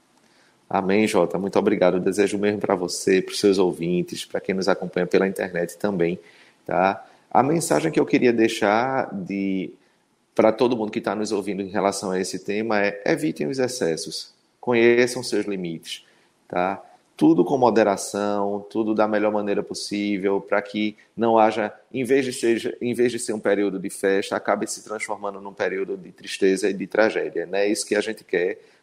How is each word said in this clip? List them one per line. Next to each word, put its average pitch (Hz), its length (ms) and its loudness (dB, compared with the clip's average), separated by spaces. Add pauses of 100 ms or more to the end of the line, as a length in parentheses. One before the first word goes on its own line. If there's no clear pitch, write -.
(680)
Amém, 98 380 4
Jota. 87 320 2
Muito 95 180 0
obrigado. 92 380 4
Eu 92 60 0
desejo 98 340 0
o 101 40 -4
mesmo 104 200 0
pra 98 160 2
você, 92 460 0
pros - 180 -8
seus 98 180 4
ouvintes, 87 680 0
pra - 160 -8
quem - 120 -4
nos 95 140 -2
acompanha 90 400 -2
pela 92 180 2
internet 90 520 -4
também, 90 420 -2 (460)
tá? 92 400 0 (260)
A 107 100 4
mensagem 156 520 0
que 160 60 2
eu 143 60 4
queria 127 280 4
deixar 113 800 2
de, 98 580 -4 (640)
pra 110 160 6
todo 123 240 2
mundo 107 160 -4
que 113 80 -6
tá 104 160 -2
nos 107 160 -4
ouvindo 101 300 -4
em 95 80 -6
relação 98 420 0
a 92 80 0
esse 92 200 -4
tema 107 420 -2
é: 101 240 -2
evitem 156 420 -2
os 139 100 -4
excessos, 82 760 -4 (260)
conheçam 120 640 4
seus 104 220 -2
limites, 90 600 -8 (400)
tá? 92 380 -4 (340)
Tudo 165 280 4
com 147 100 0
moderação, 101 1120 2
tudo 110 280 -2
da 107 120 2
melhor 107 240 0
maneira 101 300 -2
possível, 98 800 -2
pra 101 180 -2
que 107 380 -4 (180)
não 113 220 2
haja, 107 340 2 (220)
em 131 100 -4
vez 135 220 2
de 123 80 -6
ser, 117 480 0
em 120 140 -2
vez 120 160 2
de 113 80 -8
ser - 140 -6
um 107 60 -4
período 101 380 0
de 95 140 -8
festa, 98 440 0
acabe 104 300 -2
se - 180 -12
transformando 104 560 -8
num 98 140 -14
período 95 420 -4
de 92 160 -18
tristeza 98 560 0
e 98 60 0
de 95 140 -6
tragédia. 85 580 0
Não 92 140 -4
é 101 80 2
isso 110 180 -2
que - 80 -4
a 104 80 2
gente 107 220 -8
quer. 92 360 -2 (240)